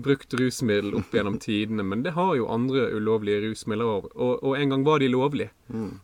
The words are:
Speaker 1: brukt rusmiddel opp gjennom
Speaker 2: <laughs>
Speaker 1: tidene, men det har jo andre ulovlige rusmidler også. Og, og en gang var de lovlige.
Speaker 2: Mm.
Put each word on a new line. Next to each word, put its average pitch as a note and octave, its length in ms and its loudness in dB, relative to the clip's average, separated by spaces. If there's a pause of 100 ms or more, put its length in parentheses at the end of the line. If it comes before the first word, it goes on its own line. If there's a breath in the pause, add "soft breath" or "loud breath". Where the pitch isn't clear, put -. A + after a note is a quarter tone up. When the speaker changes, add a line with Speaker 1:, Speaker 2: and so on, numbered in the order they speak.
Speaker 1:
brukt C3+ 320 0
rusmiddel G#2+ 640 0
opp - 160 -4
gjennom G#2 280 0
Speaker 2:
<laughs> - 60 -16
Speaker 1:
tidene, G#2+ 400 -2
men G2+ 160 -2
det E3 120 -4
har F3 200 2
jo A#2+ 140 0
andre B2 420 0
ulovlige G#2+ 600 0
rusmidler A2 360 -4
også. G#2 300 -2
Og, B2 260 0
og C3+ 160 0
en C#3+ 120 2
gang C3+ 140 0
var D3+ 140 4
de C#3 100 4
lovlige. B2+ 420 0 (220)
Speaker 2:
Mm. G2 320 -8